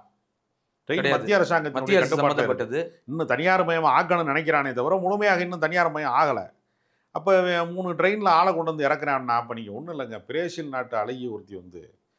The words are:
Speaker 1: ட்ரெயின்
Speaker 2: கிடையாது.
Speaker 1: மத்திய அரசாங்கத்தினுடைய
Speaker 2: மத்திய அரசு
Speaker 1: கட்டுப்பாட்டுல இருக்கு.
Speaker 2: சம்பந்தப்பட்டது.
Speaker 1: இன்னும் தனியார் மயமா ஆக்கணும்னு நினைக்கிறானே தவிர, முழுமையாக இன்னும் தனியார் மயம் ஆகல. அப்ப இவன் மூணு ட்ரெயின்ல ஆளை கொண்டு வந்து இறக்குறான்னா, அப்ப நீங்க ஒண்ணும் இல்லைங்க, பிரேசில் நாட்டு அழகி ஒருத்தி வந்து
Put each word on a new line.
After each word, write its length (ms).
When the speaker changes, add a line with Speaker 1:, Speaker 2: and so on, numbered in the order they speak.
Speaker 1:
ட்ரெயின் 100
Speaker 2:
கிடையாது. 160
Speaker 1:
மத்திய 220
அரசாங்கத்தினுடைய 400
Speaker 2:
மத்திய 220
அரசு 100
Speaker 1:
கட்டுப்பாட்டுல 320
இருக்கு. 140
Speaker 2:
சம்பந்தப்பட்டது. 240
Speaker 1:
இன்னும் 240
தனியார் 360
மயமா 260
ஆக்கணும்னு 400
நினைக்கிறானே 420
தவிர, 240
முழுமையாக 460
இன்னும் 200
தனியார் 280
மயம் 240
ஆகல. 260
அப்ப 200
இவன் 360
மூணு 220
ட்ரெயின்ல 360
ஆளை 220
கொண்டு 200
வந்து 160
இறக்குறான்னா, 480
அப்ப 180
நீங்க 180
ஒண்ணும் 220
இல்லைங்க, 320
பிரேசில் 480
நாட்டு 240
அழகி 300
ஒருத்தி 280
வந்து 260